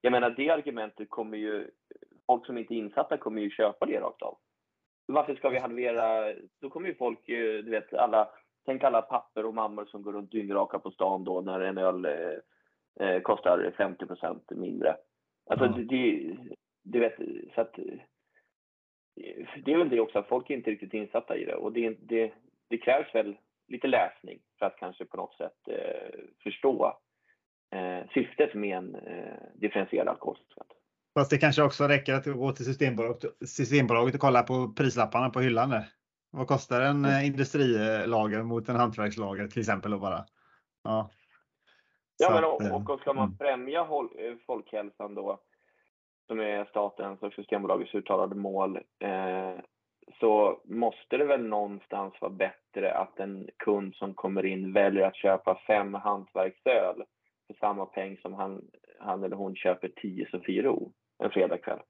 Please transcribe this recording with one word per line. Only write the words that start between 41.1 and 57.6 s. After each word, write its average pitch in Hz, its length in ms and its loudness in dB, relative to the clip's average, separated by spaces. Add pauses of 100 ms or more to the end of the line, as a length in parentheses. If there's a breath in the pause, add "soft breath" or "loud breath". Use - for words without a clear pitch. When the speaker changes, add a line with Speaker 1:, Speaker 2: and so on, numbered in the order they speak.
Speaker 1:
Ja, 160 80 6
Speaker 2:
Så 185 80 6
Speaker 1:
men 160 100 6
Speaker 2:
att, 156 100 2
Speaker 1:
och, 113 80 -2
Speaker 2:
eh, 135 280 -2
Speaker 1:
och 135 100 -2
ska 139 120 0
man 135 140 2
Speaker 2:
mm. 92 120 -4
Speaker 1:
främja 139 440 0
håll-, 151 360 -4
eh, 117 160 -8 (120)
folkhälsan 104 680 -8
då, 98 260 -6 (840)
som 113 140 -6
är 104 240 -2
statens 101 580 -4
och 104 100 -6
Systembolagets 101 600 -2
uttalade 95 400 0
mål, 98 420 -2 (220)
eh, 95 540 -4 (680)
så 107 440 6
måste 117 520 -4
det 139 80 4
väl 139 220 2
någonstans 101 760 -4
vara 98 120 -6
bättre 95 600 -4
att - 240 -4
en 98 300 -8 (100)
kund 101 360 0
som 98 200 -8
kommer 95 320 -4
in 95 260 -4
väljer 98 340 4
att 95 100 -2
köpa 95 500 2
fem 101 280 2
hantverksöl 98 1080 0 (440)
för 104 140 -18